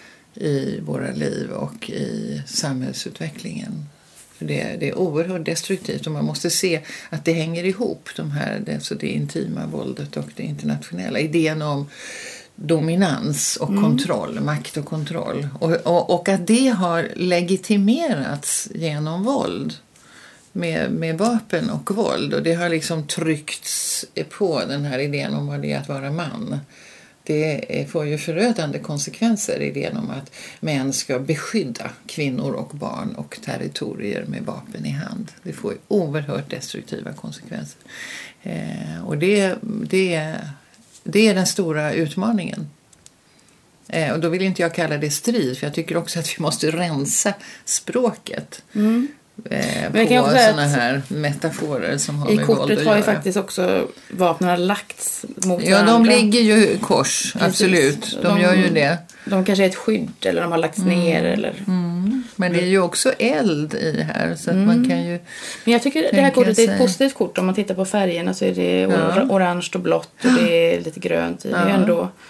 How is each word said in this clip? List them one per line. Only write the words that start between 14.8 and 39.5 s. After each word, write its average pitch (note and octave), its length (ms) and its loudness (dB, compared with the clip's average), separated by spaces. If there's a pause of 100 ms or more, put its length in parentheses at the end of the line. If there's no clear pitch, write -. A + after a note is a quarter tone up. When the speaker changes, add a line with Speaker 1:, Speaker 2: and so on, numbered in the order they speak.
Speaker 1:
kontroll. D3 640 -6 (120)
Och, E3 120 2
och, E3+ 380 2
och E3+ 180 2
att F#3 180 2
det B3 220 6
har F3 480 2
legitimerats F#3 1600 0
genom D#3 500 -4
våld. A3+ 500 -2 (800)
Med, E3 400 -2
med D#3+ 260 -2
vapen G#3 520 0
och - 260 -4
våld. C#3+ 380 0
Och C#3+ 80 0
det E3 120 2
har F3 140 -2
liksom D#3+ 380 -2
tryckts - 1000 -4 (340)
på D#3+ 300 0
den C#3+ 160 -4
här C3+ 140 -4
idén C#3+ 360 -4
om C#3+ 120 -4
vad C#3+ 160 -6
det C#3+ 100 -4
är C#3+ 60 -2
att C#3+ 100 -8
vara C#3 220 -6
man. D3 480 -6 (640)
Det D3+ 580 -2
är, D3 60 -4
får D3+ 200 -4
ju D3 120 -2
förödande E3 600 -2
konsekvenser, D#3+ 840 -2
idén C#3+ 340 -4
om - 140 -6
att C#3 200 -10 (300)
män C#3 320 -2
ska C3+ 260 -4
beskydda D3 720 -4 (160)
kvinnor C#3 460 -4
och - 160 -6
barn - 460 -8
och - 300 -12
territorier - 800 -6
med - 200 -8
vapen - 420 -10
i - 40 -4
hand. - 420 -8 (100)
Det E3 100 -10
får G#2 200 -8
ju G2+ 60 -10 (100)
oerhört D3 640 -2
destruktiva - 600 -10
konsekvenser. - 680 -14 (640)
Eh, D#3+ 640 -8
och D3+ 120 -4
det, F#3+ 440 2